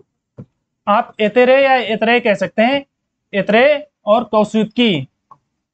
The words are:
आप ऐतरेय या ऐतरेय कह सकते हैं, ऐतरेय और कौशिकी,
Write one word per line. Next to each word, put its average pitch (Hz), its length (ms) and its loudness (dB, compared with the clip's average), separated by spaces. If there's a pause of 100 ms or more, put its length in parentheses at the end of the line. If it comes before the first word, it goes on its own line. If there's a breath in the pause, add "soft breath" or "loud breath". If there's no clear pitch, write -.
(880)
आप 214 340 -2
ऐतरेय 247 440 2
या 269 100 2
ऐतरेय 226 460 0
कह 226 140 0
सकते 190 280 -4
हैं, 277 220 -2 (480)
ऐतरेय 233 560 0 (180)
और 226 180 2
कौशिकी, 214 840 -2 (640)